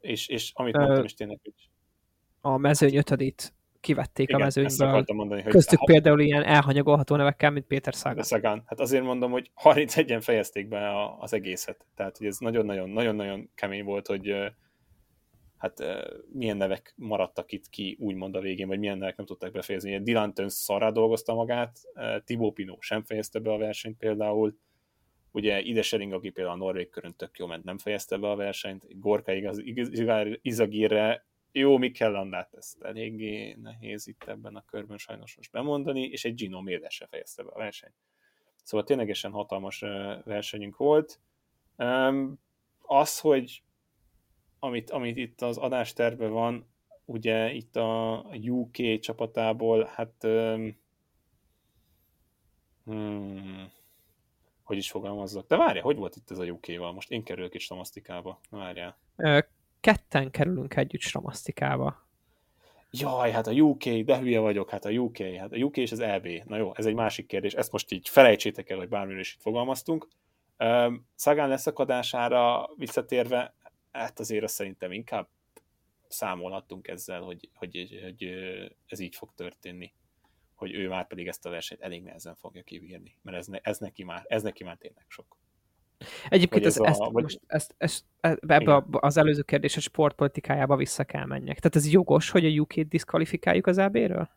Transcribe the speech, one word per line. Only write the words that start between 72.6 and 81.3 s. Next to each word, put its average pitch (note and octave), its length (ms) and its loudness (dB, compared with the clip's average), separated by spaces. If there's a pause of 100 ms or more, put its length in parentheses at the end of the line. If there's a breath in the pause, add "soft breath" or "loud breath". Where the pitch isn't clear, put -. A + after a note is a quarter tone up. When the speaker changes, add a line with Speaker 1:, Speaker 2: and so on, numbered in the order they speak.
Speaker 1:
visszatérve, B2 800 -2 (380)
hát - 260 -8
azért G#2+ 260 -4
azt G#2+ 100 -6
szerintem F#2+ 380 -10
inkább G#2 360 -8 (800)
számolhattunk F#2 800 -10
ezzel, F2+ 320 -10
hogy, F2+ 340 -16
hogy, F#2 480 -14
hogy, F#2 220 -14
ö, F#2 420 -12 (200)
ez - 140 -14
így F#2 140 -12
fog - 200 -18
történni. F2+ 580 -16 (600)
Hogy F#2+ 200 -10
ő F#2+ 140 -4
már F#2 180 -4
pedig F2+ 220 -12
ezt - 180 -12